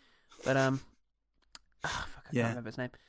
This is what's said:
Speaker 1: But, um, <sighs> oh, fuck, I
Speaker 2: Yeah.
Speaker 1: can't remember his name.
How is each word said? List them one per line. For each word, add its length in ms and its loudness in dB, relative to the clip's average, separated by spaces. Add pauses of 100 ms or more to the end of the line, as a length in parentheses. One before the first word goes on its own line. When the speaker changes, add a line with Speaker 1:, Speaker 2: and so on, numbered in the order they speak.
(440)
Speaker 1:
But, 120 4
um, 240 4 (520)
<sighs> 520 -18
oh, 240 -2
fuck, 180 -14
I 60 -14
Speaker 2:
Yeah. 100 2
Speaker 1:
can't 120 2
remember 160 -8
his 80 -10
name. 120 -4 (180)